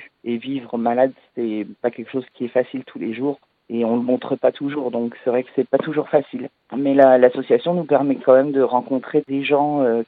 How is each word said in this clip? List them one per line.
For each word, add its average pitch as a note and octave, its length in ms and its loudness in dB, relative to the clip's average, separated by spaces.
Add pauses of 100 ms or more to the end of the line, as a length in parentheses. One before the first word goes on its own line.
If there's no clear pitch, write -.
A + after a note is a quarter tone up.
(240)
Et A#2+ 140 -4
vivre B2 380 -8
malade, A#2+ 360 0 (240)
c'est G#2+ 300 -6 (160)
pas A#2+ 100 -2
quelque A2+ 180 -14
chose C3 240 -6
qui B2 120 -8
est - 20 -6
facile B2+ 360 -4
tous - 140 -16
les A2 160 -6
jours. C3+ 240 -6 (300)
Et A#2 160 -4
on A#2 120 0
le A#2+ 60 -2
montre B2+ 340 -2
pas B2+ 160 2
toujours, C#3+ 400 -6
donc A#2+ 300 -4
c'est B2+ 80 -2
vrai B2 120 0
que - 140 -14
c'est B2+ 120 0
pas C3+ 100 2
toujours D3+ 300 -4
facile. C#3 400 -2 (280)
Mais C#3 180 0
la, C3 240 8
l'association C3 560 2
nous F3 100 -2
permet C#3 300 0
quand B2+ 200 4
même C#3 180 4
de C3+ 100 2
rencontrer B2 640 -2
des C#3 180 -4
gens, D3 380 0
euh, A#2 240 0